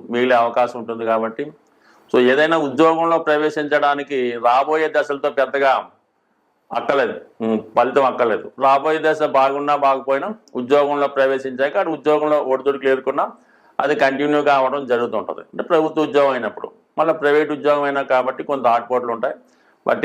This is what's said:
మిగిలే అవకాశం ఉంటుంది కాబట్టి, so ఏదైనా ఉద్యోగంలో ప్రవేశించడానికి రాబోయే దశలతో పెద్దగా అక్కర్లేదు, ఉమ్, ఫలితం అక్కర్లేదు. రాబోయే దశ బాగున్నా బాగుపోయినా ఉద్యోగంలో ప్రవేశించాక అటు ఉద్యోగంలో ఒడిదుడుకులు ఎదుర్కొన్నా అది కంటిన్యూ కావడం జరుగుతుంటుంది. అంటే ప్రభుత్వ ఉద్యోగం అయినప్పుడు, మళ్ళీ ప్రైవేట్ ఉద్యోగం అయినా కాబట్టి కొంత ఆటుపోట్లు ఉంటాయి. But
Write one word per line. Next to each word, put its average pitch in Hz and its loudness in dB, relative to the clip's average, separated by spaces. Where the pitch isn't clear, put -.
మిగిలే 123 2
అవకాశం 120 -2
ఉంటుంది 113 -8
కాబట్టి, 110 -4
so - 2
ఏదైనా 156 2
ఉద్యోగంలో 160 2
ప్రవేశించడానికి 147 0
రాబోయే 143 2
దశలతో 143 -2
పెద్దగా 135 2
అక్కర్లేదు, 131 0
ఉమ్, 110 0
ఫలితం 131 2
అక్కర్లేదు. 113 -2
రాబోయే 143 2
దశ 156 0
బాగున్నా 139 0
బాగుపోయినా 135 0
ఉద్యోగంలో 143 0
ప్రవేశించాక 135 0
అటు 170 -2
ఉద్యోగంలో 151 2
ఒడిదుడుకులు 135 0
ఎదుర్కొన్నా 135 0
అది 143 0
కంటిన్యూ 143 2
కావడం 135 2
జరుగుతుంటుంది. 110 -4
అంటే - -8
ప్రభుత్వ 156 2
ఉద్యోగం 139 2
అయినప్పుడు, 110 -8
మళ్ళీ 160 2
ప్రైవేట్ 147 2
ఉద్యోగం 143 0
అయినా 139 -2
కాబట్టి 127 0
కొంత 131 -2
ఆటుపోట్లు 120 -2
ఉంటాయి. 127 -4
But 120 0